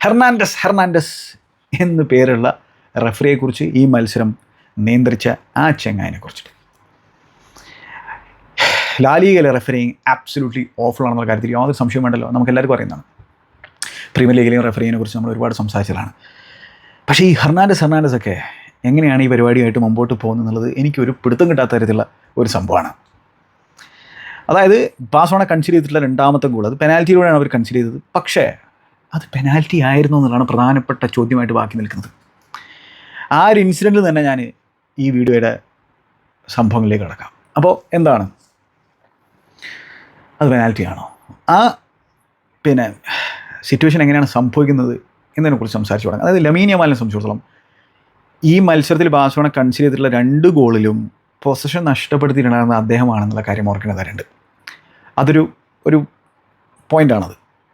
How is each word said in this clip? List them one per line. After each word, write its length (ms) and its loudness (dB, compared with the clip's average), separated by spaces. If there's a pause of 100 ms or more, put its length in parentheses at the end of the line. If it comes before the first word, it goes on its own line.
ഹെർണാണ്ടസ് 580 2
ഹെർണാണ്ടസ് 540 0 (720)
എന്ന് 260 0
പേരുള്ള 360 2 (580)
റഫറിയെക്കുറിച്ച് 600 -2 (140)
ഈ 40 6 (100)
മത്സരം 360 -2 (560)
നിയന്ത്രിച്ച 400 0 (360)
ആ 20 2 (180)
ചെങ്ങായിനെ 420 -6
കുറിച്ചിട്ട്. 260 -20 (2500)
ലാ 180 4
ലീഗയിലെ 340 4
റഫറിങ് 360 -4 (200)
absolutely 520 -6 (200)
awful 220 -4
ആണെന്നുള്ള 240 -4
കാര്യത്തിൽ 260 -4
യാതൊരു 260 -2
സംശയവും 240 -2
വേണ്ടല്ലോ, 300 -4
നമുക്ക് 160 0
എല്ലാവർക്കും 240 0
അറിയുന്നതാണ്. 280 -10 (1080)
പ്രീമിയർ 220 4
ലീഗിലെയും 280 2
റഫറിങ്ങിനെ 340 -2
കുറിച്ച് 180 -8
നമ്മൾ 160 -6
ഒരുപാട് 280 -4
സംസാരിച്ചതാണ്. 500 -6 (960)
പക്ഷേ 220 2
ഈ 20 6 (100)
ഹെർണാണ്ടസ് 420 2
ഹെർണാണ്ടസ് 360 2
ഒക്കെ 160 -6 (540)
എങ്ങനെയാണ് 360 2
ഈ 60 0
പരിപാടിയായിട്ട് 540 2
മുമ്പോട്ട് 360 0
പോകുന്നത് 220 -4
എന്നുള്ളത് 240 -4 (120)
എനിക്കൊരു 340 -2 (100)
പിടുത്തം 260 2
കിട്ടാത്ത 260 0
തരത്തിലുള്ള 300 0 (340)
ഒരു 140 0
സംഭവമാണ്. 380 -2 (1600)
അതായത് 280 4 (360)
ബാഴ്സലോണ 380 4
കൺസിഡർ 240 0
ചെയ്തിട്ടുള്ള 320 0
രണ്ടാമത്തെ 460 0
ഗോൾ 160 -2
അത് 140 -8
പെനാൽറ്റിയിലൂടെയാണ് 580 4
അവർ 140 -2
കൺസിഡർ 240 -2
ചെയ്തത്. 200 -4 (180)
പക്ഷേ 280 0 (720)
അത് 100 -6 (100)
പെനാൽറ്റി 420 0 (120)
ആയിരുന്നു 300 2
എന്നുള്ളതാണ് 320 0
പ്രധാനപ്പെട്ട 520 0 (140)
ചോദ്യമായിട്ട് 420 -2
ബാക്കി 220 -6
നിൽക്കുന്നത്. 280 -12 (1300)
ആ 20 4 (100)
ഒരു 140 4
ഇൻസിഡൻറ്റിൽ 420 2
തന്നെ 220 0
ഞാൻ 120 -4 (640)
ഈ 40 0 (100)
വീഡിയോയുടെ 360 2 (1040)
സംഭവങ്ങളിലേക്ക് 500 0
കടക്കാം. 240 -18 (260)
അപ്പോൾ 160 2 (260)
എന്താണ്, 260 2 (2250)
അത് 140 2
പെനാൽറ്റി 380 0
ആണോ? 140 -14 (520)
ആ 20 6 (1080)
പിന്നെ 220 2 (800)
സിറ്റുവേഷൻ 360 2
എങ്ങനെയാണ് 300 2
സംഭവിക്കുന്നത് 580 0 (460)
എന്നതിനെക്കുറിച്ച് 400 -2
സംസാരിച്ചു 300 -4
തുടങ്ങാം. 180 -4
അതായത് 220 2
ലമീൻ 260 2
യമാലിനെ 260 2
സംബന്ധിച്ചിടത്തോളം 400 -6 (1120)
ഈ 20 6 (140)
മത്സരത്തിൽ 480 2
ബാഴ്സലോണ 320 2 (100)
കൺസിഡർ 280 0
ചെയ്തിട്ടുള്ള 320 0
രണ്ട് 300 2 (100)
ഗോളിലും 400 2 (480)
പൊസഷൻ 360 -4 (100)
നഷ്ടപ്പെടുത്തിയിട്ടുണ്ടായിരുന്ന 920 0
അദ്ദേഹമാണെന്നുള്ള 640 0
കാര്യം 240 -4
ഓർക്കേണ്ട 280 -6
കാര്യമുണ്ട്. 260 -12 (960)
അതൊരു, 220 4 (440)
ഒരു 100 2 (920)
പോയിൻ്റാണത്. 440 0 (380)